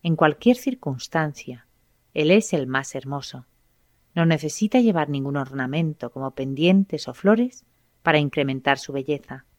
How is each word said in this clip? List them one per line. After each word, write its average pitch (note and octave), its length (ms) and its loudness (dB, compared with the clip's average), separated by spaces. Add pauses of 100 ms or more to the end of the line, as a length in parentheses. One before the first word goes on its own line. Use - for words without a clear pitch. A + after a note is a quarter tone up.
En E3 120 2
cualquier F3 400 4
circunstancia, D3 1120 -6 (460)
él D3+ 160 2
es G#3 240 4
el C#3 140 -2
más C3+ 260 -4
hermoso. C3+ 540 -10 (680)
No E3 120 2
necesita E3 540 2
llevar E3+ 300 2
ningún C#3 260 -4
ornamento C3+ 760 -4
como C3+ 200 -8
pendientes D3+ 760 0
o B2 80 -12
flores A3+ 500 0 (380)
para D#3 160 4
incrementar C3+ 580 0
su - 160 -12
belleza. C3+ 520 -6 (140)